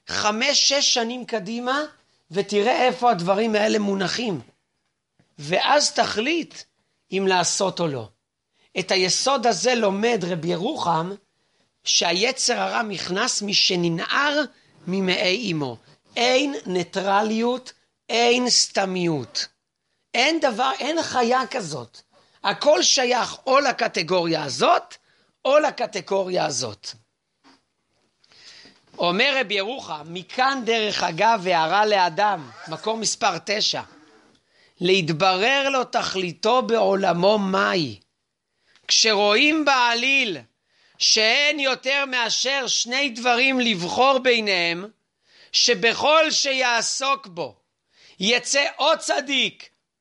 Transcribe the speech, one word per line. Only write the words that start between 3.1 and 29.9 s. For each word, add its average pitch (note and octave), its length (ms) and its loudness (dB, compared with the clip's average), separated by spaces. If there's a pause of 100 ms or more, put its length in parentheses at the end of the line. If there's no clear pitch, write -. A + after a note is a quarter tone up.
הדברים G3 440 0
האלה G#3+ 240 2
מונחים. G3 640 -2 (1000)
ואז F3+ 520 2
תחליט A#3 640 -2 (560)
אם F#3+ 160 -2
לעשות F#3 520 0
או F3 80 0
לא. B2 220 -8 (680)
את F#3+ 120 -2
היסוד G#3 560 0
הזה A3+ 280 2
לומד G#3+ 520 0
רבי E3+ 200 -4
ירוחם, F3 640 -2 (720)
שהיצר G#3+ 760 0
הרע G3 220 -2
נכנס G#3 600 -4
משננער G3 1000 0 (460)
ממעי F#3 640 0
אמו. C#3 260 -4 (380)
אין C4 400 2 (100)
ניטרליות, G#3 1080 -2 (360)
אין A#3+ 400 2
סתמיות. F3+ 1000 -2 (640)
אין D4 260 2
דבר, C4 400 0
אין D#4 220 -2
חיה B3 460 0
כזאת. D3+ 540 -10 (420)
הכל D4 400 2
שייך B3 640 0
או C4+ 140 4
לקטגוריה F3+ 840 0
הזאת, D3 520 0 (500)
או C4+ 140 6
לקטגוריה F#3+ 840 -2
הזאת. B2 420 -6 (2000)
אומר G#3+ 420 2
רבי G#3 140 -4
ירוחם, G3 520 -6